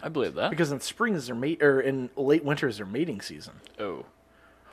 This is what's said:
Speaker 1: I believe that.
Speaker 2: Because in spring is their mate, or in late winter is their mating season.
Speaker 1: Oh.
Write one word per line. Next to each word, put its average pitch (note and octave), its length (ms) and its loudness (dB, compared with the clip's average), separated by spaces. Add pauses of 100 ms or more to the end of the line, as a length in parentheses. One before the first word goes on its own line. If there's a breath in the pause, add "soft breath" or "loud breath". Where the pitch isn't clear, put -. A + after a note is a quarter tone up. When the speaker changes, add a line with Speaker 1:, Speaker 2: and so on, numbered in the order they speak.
Speaker 1:
I D3 80 -6
believe A2+ 260 -2
that. A2 160 0
Speaker 2:
Because D#3 200 2
in C3+ 80 -4
spring - 360 0
is B2+ 120 -4
their B2 80 -6
mate, D3 280 -2
or C#3 180 8
in C3 340 0
late D3 280 4
winter D3 240 0
is G#2+ 100 -4
their G#2 80 -10
mating A2+ 360 -4
season. D2+ 320 -14 (260)
Speaker 1:
Oh. F2+ 260 -6 (680 soft breath)